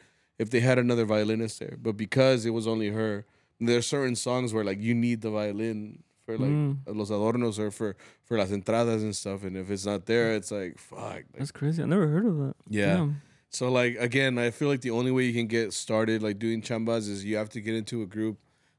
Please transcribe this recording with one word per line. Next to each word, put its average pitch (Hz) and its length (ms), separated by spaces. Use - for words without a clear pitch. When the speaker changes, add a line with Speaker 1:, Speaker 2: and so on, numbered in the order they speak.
Speaker 1:
if 110 120
they 123 100
had 127 180
another 120 260
violinist 107 560
there. - 200
But 107 160
because 120 500
it 117 40
was 113 160
only 110 240
her, 107 360
there 117 180
are 117 40
certain 127 340
songs 123 380
where, 110 100
like, 98 160
you 117 140
need 117 260
the 110 100
violin 107 720
for, 113 140
like, 131 120
Speaker 2:
Mm. 147 360
Speaker 1:
los 107 240
adornos 110 480
or 107 140
for, 104 240
for 117 140
las 95 120
entradas 110 520
and 104 120
stuff. 98 300
And 95 120
if 92 140
it's 98 140
not 101 220
there, 113 280
it's 101 180
like, 95 260
fuck. - 220
Like, 101 260
Speaker 2:
That's 139 160
crazy. 156 300
I - 40
never 175 220
heard 165 180
of 165 120
that. 135 160
Speaker 1:
Yeah. 202 300
Speaker 2:
Damn. 147 240
Speaker 1:
So, 127 200
like, 123 280
again, 123 400
I 120 120
feel 143 180
like 139 120
the 123 120
only 123 180
way 127 160
you 117 80
can 117 140
get 113 240
started, 110 500
like, 104 160
doing 113 240
chambas 113 460
is 98 160
you 107 120
have 107 140
to 117 100
get 110 140
into 113 280
a 98 40
group 107 320